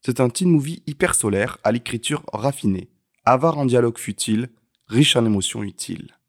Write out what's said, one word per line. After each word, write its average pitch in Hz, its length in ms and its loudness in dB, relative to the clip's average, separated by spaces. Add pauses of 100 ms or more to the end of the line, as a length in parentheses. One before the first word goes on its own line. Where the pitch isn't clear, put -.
C'est 123 180 -2
un 127 80 4
teen 180 220 0
movie 156 360 2
hyper 165 280 -2
solaire 104 500 0
à 107 80 2
l'écriture 120 580 -6
raffinée, 104 600 -4 (340)
avare 135 320 4
en 143 80 -2
dialogue 120 320 2
futile, 113 540 -4 (360)
riche 131 300 2
en 117 80 2
émotions 107 380 -2
utiles. - 560 -12 (100)